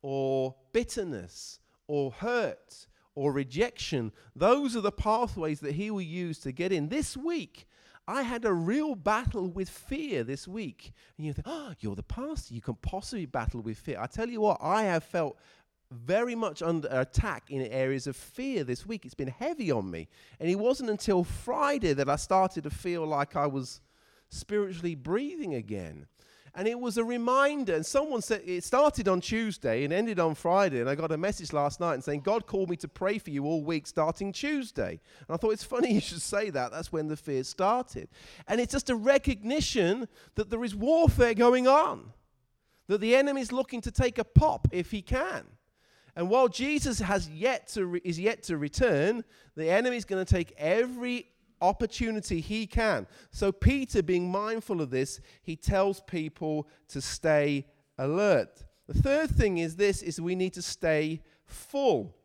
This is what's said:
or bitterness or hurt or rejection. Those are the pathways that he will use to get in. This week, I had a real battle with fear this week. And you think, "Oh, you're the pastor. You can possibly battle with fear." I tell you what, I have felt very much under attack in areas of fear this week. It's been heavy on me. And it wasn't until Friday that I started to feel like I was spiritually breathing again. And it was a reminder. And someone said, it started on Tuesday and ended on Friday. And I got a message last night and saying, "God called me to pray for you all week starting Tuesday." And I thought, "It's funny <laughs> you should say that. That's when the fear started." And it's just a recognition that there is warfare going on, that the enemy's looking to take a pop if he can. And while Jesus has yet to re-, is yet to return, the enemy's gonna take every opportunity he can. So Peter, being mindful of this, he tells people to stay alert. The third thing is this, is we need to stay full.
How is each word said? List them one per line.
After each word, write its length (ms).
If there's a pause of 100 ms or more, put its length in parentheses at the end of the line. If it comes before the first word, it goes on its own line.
or 540 (160)
bitterness 880 (260)
or 240
hurt 800 (260)
or 160
rejection. 800 (240)
Those 400
are 60
the 100
pathways 720
that 160
he 160
will 80
use 400
to 100
get 220
in. 160
This 280
week, 520 (400)
I 140
had 220
a 80
real 440
battle 520
with 220
fear 540
this 240
week. 440 (240)
And 100
you 60
think, 160
"Oh, 300
you're 160
the 80
pastor. 500
You 80
can 140
possibly 500
battle 380
with 160
fear." 220
I 60
tell 220
you 120
what, 200
I 220
have 220
felt 340 (520)
very 440
much 280
under 280
attack 600
in 120
areas 460
of 80
fear 480
this 200
week. 220
It's 80
been 140
heavy 420
on 180
me. 200 (320)
And 100
it 60
wasn't 340
until 320
Friday 680
that 180
I 60
started 480
to 60
feel 360
like 300
I 100
was 340 (480)
spiritually 680
breathing 580
again. 540 (480)
And 120
it 100
was 200
a 60
reminder. 680
And 100
someone 380
said, 220
it 200
started 420
on 140
Tuesday 640
and 80
ended 260
on 160
Friday. 460
And 80
I 60
got 180
a 40
message 360
last 260
night 160
and 80
saying, 180
"God 260
called 240
me 60
to 120
pray 300
for 120
you 140
all 200
week 220
starting 460
Tuesday." 680 (260)
And 80
I 20
thought, 140
"It's 140
funny 280
<laughs> 20
you 60
should 220
say 280
that. 200
That's 220
when 160
the 80
fear 260
started." 640 (380)
And 140
it's 120
just 160
a 80
recognition 1120 (280)
that 140
there 120
is 140
warfare 580
going 320
on, 460 (760)
that 140
the 160
enemy's 340
looking 320
to 80
take 280
a 60
pop 460
if 220
he 100
can. 420 (720)
And 160
while 160
Jesus 540
has 280
yet 400
to 180
re-, 180
is 140
yet 260
to 120
return, 680 (320)
the 140
enemy's 340
gonna 200
take 320
every 720 (300)
opportunity 800
he 260
can. 400 (240)
So 200
Peter, 520
being 280
mindful 520
of 80
this, 300 (200)
he 160
tells 460
people 640 (200)
to 120
stay 640 (320)
alert. 680 (220)
The 140
third 300
thing 280
is 180
this, 260
is 180
we 140
need 200
to 80
stay 600 (240)
full. 680 (100)